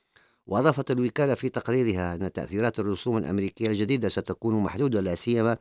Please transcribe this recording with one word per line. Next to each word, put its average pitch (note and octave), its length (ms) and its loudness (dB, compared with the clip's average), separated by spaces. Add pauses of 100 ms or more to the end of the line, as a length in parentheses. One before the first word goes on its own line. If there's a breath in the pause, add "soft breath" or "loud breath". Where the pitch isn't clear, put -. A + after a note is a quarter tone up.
(480)
وأضافت C3 440 2
الوكالة B2+ 420 2
في B2+ 160 -2
تقريرها A2 680 0
أن F2+ 160 -4
تأثيرات G2+ 480 -2
الرسوم G#2 380 -2
الأمريكية G2 500 -2
الجديدة G#2+ 420 0
ستكون G#2 540 -2
محدودة، G#2 380 0
لا F2+ 140 -2
سيما A#2 460 2